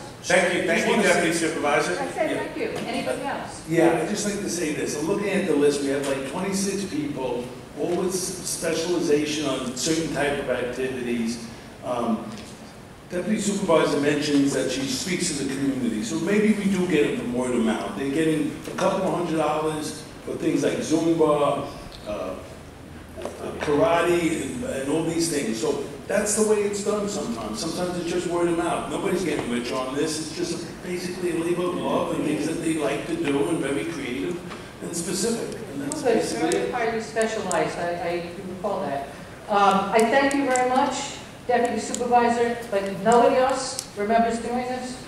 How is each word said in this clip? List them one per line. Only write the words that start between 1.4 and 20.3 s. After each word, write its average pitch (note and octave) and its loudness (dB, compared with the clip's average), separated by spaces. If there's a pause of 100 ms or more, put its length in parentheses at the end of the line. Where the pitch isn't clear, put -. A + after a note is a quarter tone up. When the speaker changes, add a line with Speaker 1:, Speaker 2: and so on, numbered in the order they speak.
Speaker 1:
Supervisor. D3 2
Speaker 3:
I C#3 -2
said D#4+ 0
Speaker 1:
Yeah. - -2
Speaker 3:
thank - -6
you. B3 -2 (180)
Anybody C4 -2
else? - -8
Speaker 2:
Yeah, E3 6
I'd G#3+ -2
just G#3 -2
like G3 -2
to - -4
say D#3 -2
this. - -2
I'm - -2
looking G3+ 0
at - 0
the D3+ 2
list. C#3+ 4
We C#3 0
have, C3+ 0
like, C3+ -2
twenty-six G3 -2
people, B2 -4 (340)
all D3+ 0
with F#3+ 0
s-, F3+ 0 (300)
specialization D#3 2
on B2+ -2
certain D#3+ 0
type C#3 0
of B2+ -4
activities. A#2+ -2 (400)
Um, A#2+ 0 (840)
Deputy F3+ 0
Supervisor D3+ 4
mentions C#3+ 4
that C3+ 2
she C#3 -2
speaks - -2
to - -2
the C3+ -2
community, B2 0
so D#3+ -4
maybe G#3 4
we G3+ 0
do F3+ 2
get G#3 4
them - -2
from A#2+ -4
word B2 0
of A2+ 2
mouth. G2+ 0
They're C#3 -2
getting D3+ 2 (120)
a - -8
couple F#3+ 0
of D#3 0
hundred E3 -2
dollars D3+ -2 (220)
for - -6